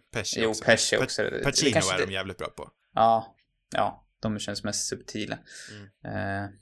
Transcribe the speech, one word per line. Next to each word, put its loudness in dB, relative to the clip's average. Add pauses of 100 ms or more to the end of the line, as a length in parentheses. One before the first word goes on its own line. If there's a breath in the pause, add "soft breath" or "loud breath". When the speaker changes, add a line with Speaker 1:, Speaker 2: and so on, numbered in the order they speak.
(120)
Speaker 1:
Pesci -4
Speaker 2:
Jo, 4
Speaker 1:
också. -4
Speaker 2:
Pesci 6
Speaker 1:
Pa-, 2
Speaker 2:
också. -2
Det -2
Speaker 1:
Pacino 4
Speaker 2:
kanske 2
Speaker 1:
är 2
de 0
Speaker 2:
det -6
Speaker 1:
jävligt -4
bra -4
på. -12 (240)
Speaker 2:
Ja, 4 (380)
ja, -2 (140)
de -2
känns -8
mest -4
subtila. -6 (340 loud breath)
Speaker 1:
Mm. -16
Speaker 2:
Eh, -6 (120)